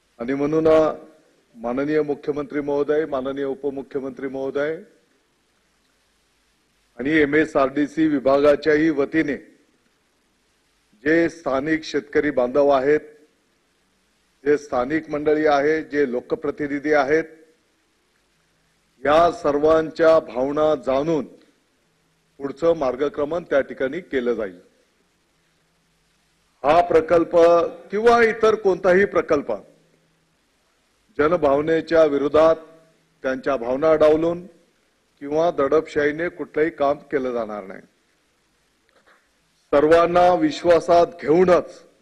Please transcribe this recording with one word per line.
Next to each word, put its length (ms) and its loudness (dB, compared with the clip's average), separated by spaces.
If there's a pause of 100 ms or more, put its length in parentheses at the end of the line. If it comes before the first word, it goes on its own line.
(200)
आणि 140 -6
म्हणून 340 -2 (880)
माननीय 460 -4
मुख्यमंत्री 600 -6
महोदय, 440 -2
माननीय 400 -6
उपमुख्यमंत्री 800 -8
महोदय 540 -6 (2250)
आणि 120 -6
एमएसआरडीसी 1000 0
विभागाच्याही 840 2
वतीने 480 -2 (1700)
जे 260 0
स्थानिक 540 -4
शेतकरी 480 -4
बांधव 380 0
आहेत, 300 2 (1500)
जे 120 2
स्थानिक 520 -6
मंडळी 360 -2
आहेत, 400 0
जे 260 -2
लोकप्रतिनिधी 840 -6
आहेत, 300 2 (1800)
या 260 4
सर्वांच्या 880 2
भावना 560 -2
जाणून 500 -2 (1120)
पुढचं 380 -2
मार्गक्रमण 680 -4
त्या 180 0
ठिकाणी 400 -6
केलं 320 -4
जाईल. 260 -8 (2000)
हा 180 4
प्रकल्प 560 2 (540)
किंवा 320 4
इतर 320 2
कोणताही 500 2
प्रकल्प 480 -2 (1600)
जनभावनेच्या 880 2
विरोधात, 500 2 (680)
त्यांच्या 340 -4
भावना 380 0
डावलून 500 2 (720)
किंवा 320 -2
दडपशाहीने 800 -2
कुठलंही 400 -4
काम 280 -2
केलं 340 -6
जाणार 320 -8
नाही. 180 -18 (1800)
सर्वांना 760 4
विश्वासात 760 2 (140)
घेऊनच 600 2 (180)